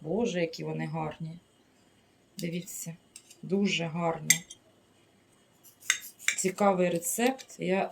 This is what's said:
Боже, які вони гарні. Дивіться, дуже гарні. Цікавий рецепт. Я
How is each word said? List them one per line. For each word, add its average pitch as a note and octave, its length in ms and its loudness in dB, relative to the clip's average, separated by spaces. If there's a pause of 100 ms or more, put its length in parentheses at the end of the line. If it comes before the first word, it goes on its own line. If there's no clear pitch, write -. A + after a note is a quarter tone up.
Боже, F3+ 400 0
які E3 220 -4
вони D#3 220 -4
гарні. D#3+ 540 -6 (960)
Дивіться, E3+ 580 -6 (460)
дуже E3+ 440 2
гарні. E3 580 2 (2000)
Цікавий F#3 460 4
рецепт. A3+ 720 0
Я F#3 320 2